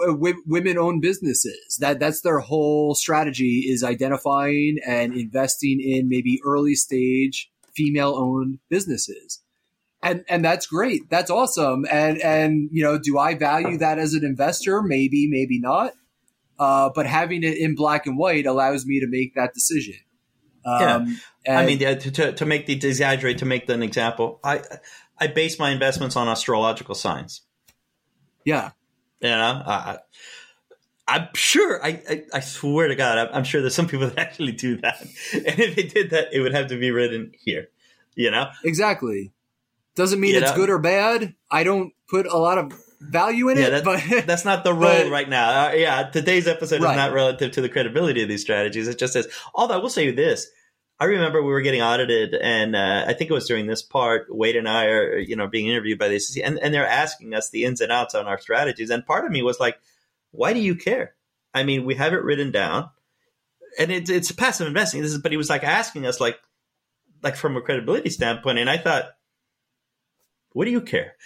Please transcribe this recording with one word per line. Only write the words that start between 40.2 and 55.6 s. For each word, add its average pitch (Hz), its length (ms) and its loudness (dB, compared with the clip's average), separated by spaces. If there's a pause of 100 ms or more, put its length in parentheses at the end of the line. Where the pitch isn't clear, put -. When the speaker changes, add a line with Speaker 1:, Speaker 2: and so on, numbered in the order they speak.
Speaker 2:
You - 80 6
Speaker 1:
it's 135 100 4
Speaker 2:
know? 156 60 0
Speaker 1:
good 190 120 4
or 185 100 4
bad. 196 560 2 (140)
I 156 140 2
don't 185 300 0 (160)
put 185 160 0
a 170 120 0
lot 170 200 4
of 143 160 -4 (260)
value 202 500 0
in 262 80 4
Speaker 2:
Yeah, 135 100 6
Speaker 1:
it, - 20 4
Speaker 2:
that, 143 160 2
Speaker 1:
but 185 400 2
<laughs> - 20 -6
Speaker 2:
that's - 160 0
not 190 220 0
the 180 80 4
role 170 300 6
Speaker 1:
but 147 80 0
Speaker 2:
right 143 180 -2
now. 131 380 4
Uh, - 60 0
yeah, 143 360 2
today's 180 380 2
episode 160 340 0
Speaker 1:
Right. 165 100 4
Speaker 2:
is 139 60 2
not 139 160 2
relative 131 380 0
to 135 100 -2
the 123 80 0
credibility 127 520 0
of 107 60 0
these 104 140 -4
strategies. 104 480 0
It 120 100 -6
just 127 140 -2
says, 120 140 0 (260)
although 226 220 0
I - 20 0
will 214 120 -4
say 139 220 0
this, 139 360 0 (520)
I 147 60 0
remember 165 360 2
we 139 100 0
were 139 100 2
getting 135 200 0
audited, 117 520 2
and, 110 420 0
uh, 98 320 0
I 120 60 0
think 160 160 -4
it 160 40 2
was 131 140 -2
during 110 200 -2
this 110 140 -4
part, 117 480 0
Wade 110 260 0
and 113 120 0
I 110 200 2
are, 107 300 2
you 98 180 -6
know, 104 120 -4
being 110 200 -4